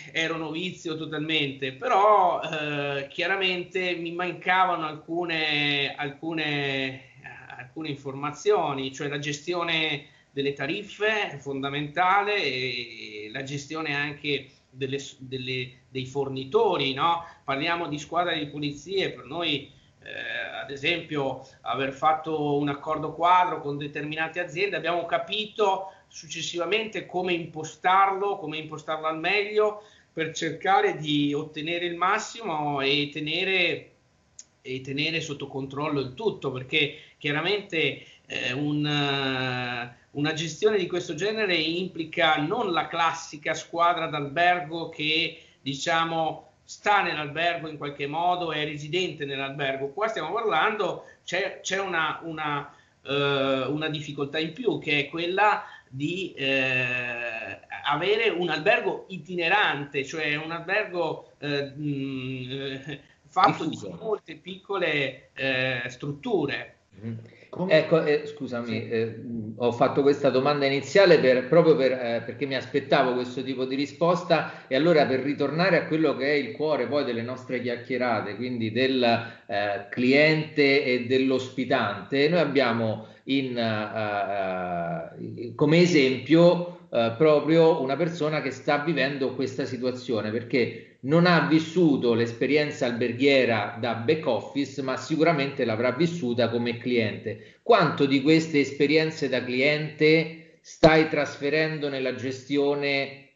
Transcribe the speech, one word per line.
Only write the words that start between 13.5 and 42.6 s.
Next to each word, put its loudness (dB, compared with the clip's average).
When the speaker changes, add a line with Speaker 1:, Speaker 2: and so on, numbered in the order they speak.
Speaker 1:
anche -4
delle -6
s-, -14
delle, -8
dei -6
fornitori, 0
no? 0
Parliamo -2
di -6
squadra -2
di -4
pulizie, -4
per -14
noi, -4
eh, -8
ad -10
esempio, -2
aver -2
fatto 0
un 0
accordo -4
quadro 4
con -6
determinate -6
aziende, -2
abbiamo -2
capito -2
successivamente -4
come -2
impostarlo, 0
come -8
impostarlo -6
al -2
meglio 0
per -4
cercare 2
di 2
ottenere -4
il -4
massimo -2
e 2
tenere, 0
e -8
tenere -2
sotto -8
controllo -4
il -6
tutto, -4
perché -2
chiaramente, -2
eh, -6
un, -2
eh, -2
una -2
gestione 0
di 0
questo -4
genere 0
implica 0
non 0